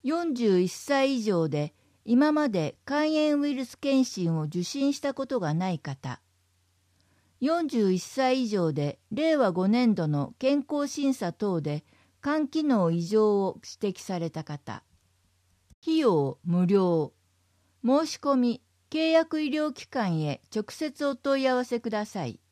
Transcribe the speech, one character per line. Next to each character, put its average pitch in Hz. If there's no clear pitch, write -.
四 330
十 208
一 185
歳 269
以 220
上 170
で、 151
今 269
ま 302
で 170
肝 294
炎 302
ウ 285
イ 277
ル 254
ス -
検 269
診 170
を 156
受 170
診 277
し -
た 277
こ 269
と 254
が 156
な 185
い 156
方。 135
四 320
十 214
一 185
歳 262
以 233
上 180
で、 143
令 311
和 233
五 185
年 233
度 160
の 147
健 277
康 285
診 277
査 180
等 190
で、 147
肝 294
機 320
能 208
異 170
常 208
を -
指 196
摘 -
さ 185
れ 165
た 160
方。 -
費 320
用 165
無 175
料。 180
申 285
し -
込 277
み、 240
契 320
約 320
医 302
療 302
機 -
関 180
へ 147
直 214
接 302
お 277
問 277
い 262
合 254
わ 247
せ 240
く 233
だ 214
さ 180
い。 117